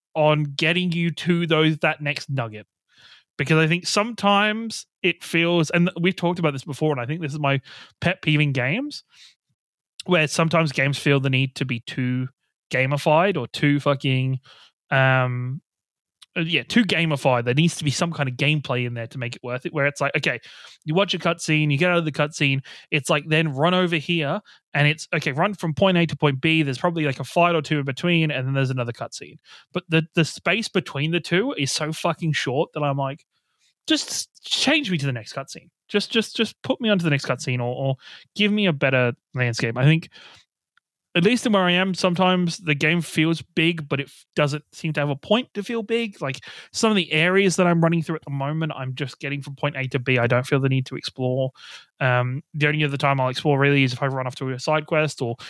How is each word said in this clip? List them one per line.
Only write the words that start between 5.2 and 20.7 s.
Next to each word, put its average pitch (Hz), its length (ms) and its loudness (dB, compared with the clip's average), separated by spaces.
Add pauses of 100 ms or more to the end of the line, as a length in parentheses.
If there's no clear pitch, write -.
feels, 170 460 2
and 175 300 2
we've 185 160 0
talked 175 240 -2
about 156 140 2
this 131 100 -10
before, 151 280 -2
and 135 80 -2
I 120 60 -6
think 156 160 -6
this 147 120 -6
is 156 60 -8
my 139 220 0 (400)
pet 180 220 -2
peeve 151 160 2
in 147 120 2
games, 160 520 -4 (1040)
where 165 220 4
sometimes 165 440 2
games 139 260 0
feel 143 220 2
the 135 100 0
need 131 260 0
to 139 100 -4
be 123 160 -6
too 127 480 -4 (420)
gamified 151 680 2
or 123 80 -4
too 143 340 0
fucking, 131 600 0 (500)
um, 131 720 2 (760)
uh, 180 60 -2
yeah, 160 220 0
too 240 200 2
gamified. 156 600 0
There 123 80 0
needs 160 240 4
to - 60 -8
be 147 80 0
some 170 220 -2
kind 139 160 -2
of 123 60 -8
gameplay 139 500 -2
in 120 80 -6
there 117 140 -8
to - 100 -14
make 120 180 -8
it - 80 -18
worth 123 220 -8
it, - 80 -8
where 143 120 0
it's 143 140 -2
like, 139 160 -2
okay, 135 240 -2 (460)